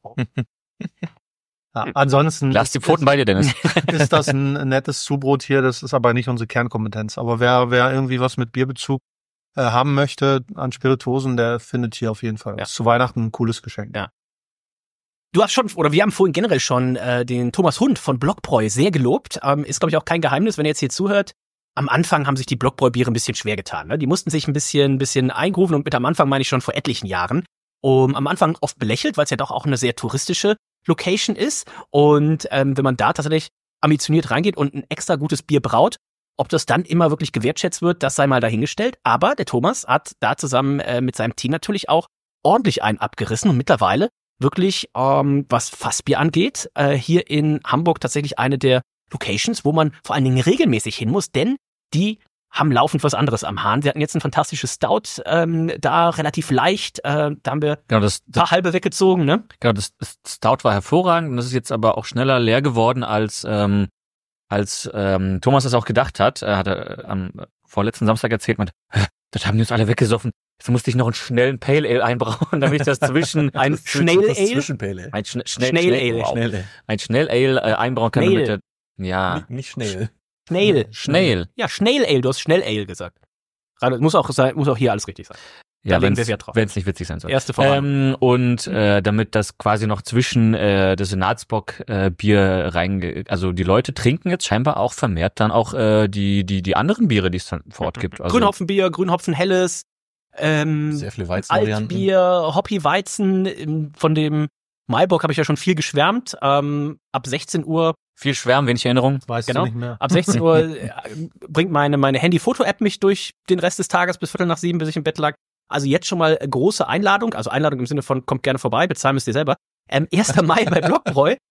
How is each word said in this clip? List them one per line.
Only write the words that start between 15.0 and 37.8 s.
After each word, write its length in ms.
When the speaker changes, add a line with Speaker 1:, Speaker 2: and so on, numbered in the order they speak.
Speaker 1:
Du 80
hast 120
schon, 220
oder 180
wir 80
haben 100
vorhin 220
generell 260
schon, 380
äh, 280
den 280
Thomas 260
Hund 180
von 220
Blockbräu 500
sehr 220
gelobt. 520
Ähm, 200
ist, 160
glaub 100
ich, 80
auch 80
kein 140
Geheimnis, 380
wenn 80
ihr 60
jetzt 80
hier 100
zuhört. 420
Am 140
Anfang 400
haben 80
sich 120
die 100
Blockbräu-Biere 520
ein 40
bisschen 220
schwer 200
getan, 320
ne? 100
Die 100
mussten 220
sich 200
ein 40
bisschen, 420
ein 20
bisschen 340
eingrooven 420
und 120
mit 100
am 80
Anfang 240
meine 140
ich 80
schon 100
vor 160
etlichen 320
Jahren. 380
Um, 320
am 120
Anfang 320
oft 180
belächelt, 400
weil's 120
ja 80
doch 140
auch 140
eine 120
sehr 180
touristische 640
Location 520
ist. 280
Und, 600
ähm, 240
wenn 80
man 140
da 160
tatsächlich 340
ambitioniert 520
reingeht 260
und 180
ein 140
extra 260
gutes 280
Bier 180
braut, 340
ob 120
das 160
dann 180
immer 260
wirklich 220
gewertschätzt 500